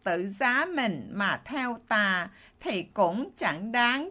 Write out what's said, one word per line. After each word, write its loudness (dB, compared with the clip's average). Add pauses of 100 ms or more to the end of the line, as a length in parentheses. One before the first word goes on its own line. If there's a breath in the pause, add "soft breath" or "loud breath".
tự 0
giá 2
mình -2
mà 0
theo -4 (100)
ta, 2 (320 loud breath)
thì -2
cũng 0
chẳng -2
đáng 2